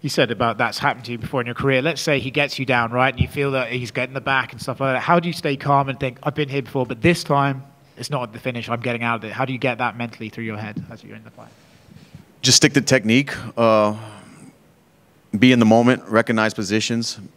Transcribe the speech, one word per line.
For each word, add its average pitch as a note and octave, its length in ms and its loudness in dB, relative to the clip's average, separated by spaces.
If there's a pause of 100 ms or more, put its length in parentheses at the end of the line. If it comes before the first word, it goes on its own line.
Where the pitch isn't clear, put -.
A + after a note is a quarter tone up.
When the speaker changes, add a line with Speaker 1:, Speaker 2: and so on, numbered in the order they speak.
Speaker 1:
You C#3 80 -4
said A3 200 2
about A#2 280 0
that's A#2 200 -2
happened B2+ 280 -2
to A#2+ 60 -8
you A#2+ 60 -8
before B2 220 -4
in A#2 60 -4
your A#2+ 100 -8
career. C3+ 260 2
Let's D3+ 180 -2
say C#3 200 0
he B2+ 100 -8
gets C#3+ 280 -2
you C3 80 -2
down, A#2+ 260 2
right, C3 200 2
and B2+ 80 -6
you - 60 2
feel C#3 260 -2
that B2 200 -2
he's B2 180 -6
getting C3 240 -6
the C3+ 60 -6
back C3 320 -2
and A2+ 100 -16
stuff C3 160 -6
like C3+ 160 0
that. B2+ 60 -2
How E3+ 180 4
do E3+ 80 -2
you E3+ 60 -4
stay D3 240 -4
calm C#3 320 0
and C3 100 -6
think, B2+ 240 -6
"I've D3 140 -4
been D3 120 -2
here C#3 140 -4
before, B2 240 -4
but A2+ 160 -10
this E3+ 220 2
time C#3 400 0 (320)
it's A#2 140 -10
not B2 220 -6
the A#2 60 -14
finish, A#2+ 300 -6
I'm A#2 120 0
getting A#2+ 220 -4
out A#2 140 -2
of G#2 80 -8
it"? G#2+ 80 -10
How A#2+ 120 -2
do C3 80 -6
you B2+ 60 -6
get A#2+ 200 -2
that A#2+ 180 -4
mentally A#2 320 -10
through A2+ 160 -10
your A2 140 -8
head G#2 320 -10
as A2 120 -18
you're G#2+ 140 -18
in A2 80 -20
the A2 60 -20
fight? A2 180 -20 (920)
Speaker 2:
Just B2+ 160 6
stick C#3+ 160 6
to C#3+ 60 4
technique. B2 540 2 (240)
Uh, G#2+ 380 4 (1400)
be B2 140 8
in B2+ 80 6
the A2+ 80 6
moment, A#2 380 6
recognize A2 500 2
positions. A2 640 -4 (180)